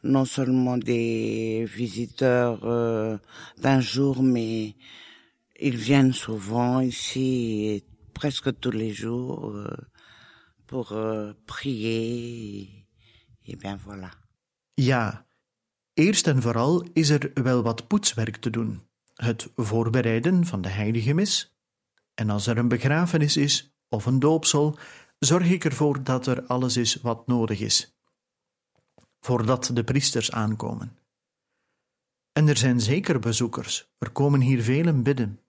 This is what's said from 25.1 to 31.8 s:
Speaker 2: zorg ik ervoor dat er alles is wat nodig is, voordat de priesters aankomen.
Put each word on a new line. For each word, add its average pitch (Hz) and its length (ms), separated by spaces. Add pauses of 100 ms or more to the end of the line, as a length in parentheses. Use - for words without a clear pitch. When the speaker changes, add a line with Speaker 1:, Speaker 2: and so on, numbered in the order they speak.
Speaker 2:
zorg 170 320
ik 185 140
ervoor 143 400
dat 127 220
er 127 200
alles 127 300
is 117 180
wat 117 320
nodig 113 340
is, - 360 (1200)
voordat 123 540
de 120 100
priesters 127 480
aankomen. 110 680 (1300)